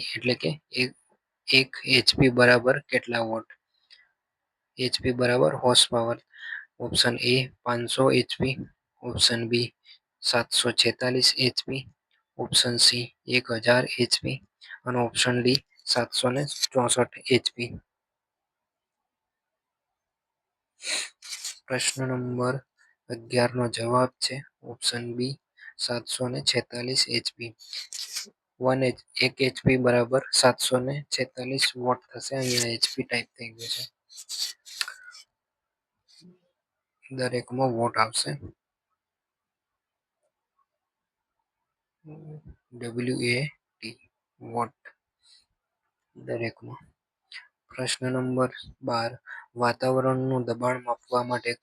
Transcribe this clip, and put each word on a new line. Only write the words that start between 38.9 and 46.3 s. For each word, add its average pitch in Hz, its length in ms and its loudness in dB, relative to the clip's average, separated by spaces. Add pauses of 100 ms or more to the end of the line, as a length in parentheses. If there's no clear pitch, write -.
ડબલ્યુ 123 480 -4
એ 123 240 0
ટી, - 640 -16 (320)
વોટ 117 320 -6 (1400)
દરેકમાં. 120 800 -10 (800)